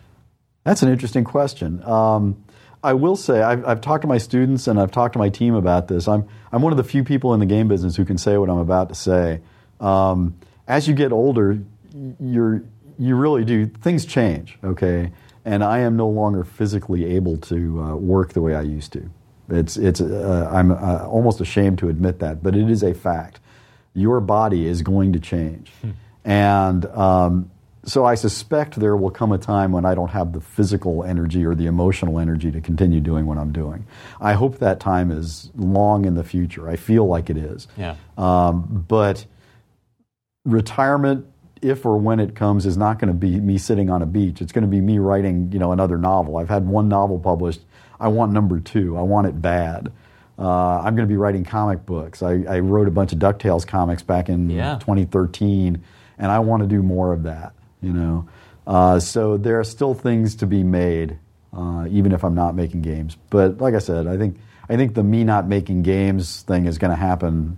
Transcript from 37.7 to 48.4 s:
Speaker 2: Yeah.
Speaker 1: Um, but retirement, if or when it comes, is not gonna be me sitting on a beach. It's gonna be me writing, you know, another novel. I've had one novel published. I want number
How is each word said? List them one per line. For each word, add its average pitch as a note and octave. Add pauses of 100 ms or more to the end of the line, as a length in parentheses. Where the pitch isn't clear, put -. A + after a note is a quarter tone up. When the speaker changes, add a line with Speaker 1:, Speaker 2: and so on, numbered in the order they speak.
Speaker 2:
Yeah. E2+ (220)
Speaker 1:
Um, F2+
but G#2 (1160)
retirement, C3+ (360)
if C3+
or A2
when A2
it G#2+
comes, G2+
is F2+
not G#2+
gonna F#2+
be F2+
me G2
sitting G2
on F2+
a E2
beach. F2+
It's E2+
gonna A2
be G2
me G#2
writing, F#2+
you G2
know, F2+
another F2+
novel. F2
I've E2+
had G2
one G#2
novel G2
published. E2+ (380)
I A2+
want A2
number G2+